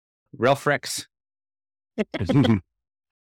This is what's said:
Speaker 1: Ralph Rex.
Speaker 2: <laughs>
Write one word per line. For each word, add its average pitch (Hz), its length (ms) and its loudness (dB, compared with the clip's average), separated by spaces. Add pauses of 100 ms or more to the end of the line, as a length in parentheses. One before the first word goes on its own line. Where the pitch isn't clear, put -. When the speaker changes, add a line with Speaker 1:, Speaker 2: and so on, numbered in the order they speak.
(360)
Speaker 1:
Ralph 131 300 2
Rex. - 420 -4 (880)
Speaker 2:
<laughs> 113 680 0 (760)